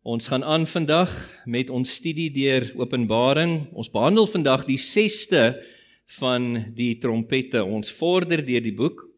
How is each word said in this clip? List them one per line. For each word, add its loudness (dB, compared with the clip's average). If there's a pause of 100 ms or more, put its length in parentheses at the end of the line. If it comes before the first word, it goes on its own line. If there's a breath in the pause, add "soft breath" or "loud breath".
Ons -4
gaan 0
aan 0
vandag 2 (340 loud breath)
met -2
ons -2
studie -4
deur 2 (160)
Openbaring. 2 (100)
Ons -10
behandel 6
vandag 2
die 0
sesde 2 (580 loud breath)
van 0 (260)
die -2
trompette. -2
Ons -4
vorder 0
deur 0
die -4
boek. -4 (120)